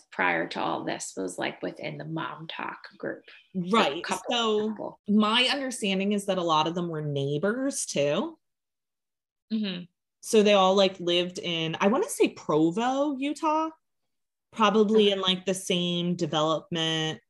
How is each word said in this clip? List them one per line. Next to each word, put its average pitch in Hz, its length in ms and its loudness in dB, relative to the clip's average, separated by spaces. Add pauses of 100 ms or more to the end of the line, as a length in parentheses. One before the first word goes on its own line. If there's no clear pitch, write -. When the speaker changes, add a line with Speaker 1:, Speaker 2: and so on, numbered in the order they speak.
(120)
Speaker 1:
prior 170 380 0
to - 120 -6
all 160 240 -2
this - 320 -8
was, 185 200 -6
like, - 240 -6
within - 360 -8
the 147 80 -10
Mom 160 420 -10
Talk - 300 -10 (200)
group. - 260 -10 (300)
The 180 160 -6
Speaker 2:
Right. 175 340 0
Speaker 1:
couple, - 260 -6
Speaker 2:
So 220 400 0
Speaker 1:
couple. - 300 -10 (100)
Speaker 2:
my 214 420 4
understanding 214 640 -2
is 202 140 -2
that 185 100 0
a 175 60 0
lot 156 240 4
of 170 80 -2
them 175 140 -2
were 156 120 -6
neighbors 151 840 -2
too. 170 520 -2 (1120)
Speaker 1:
Mm-hmm. 196 320 -4 (380)
Speaker 2:
So 220 200 4
they 208 120 6
all, 190 220 6
like, 190 240 4
lived 180 400 0
in, 165 420 -4
I 196 60 4
wanna 302 220 2
say 359 200 2
Provo, 233 880 0
Utah, 302 520 -2 (840)
probably 214 560 6
Speaker 1:
Okay. 202 60 4
Speaker 2:
in, 190 80 -2
like, 185 240 0
the 190 80 2
same 175 600 0
development. 160 1040 0 (100)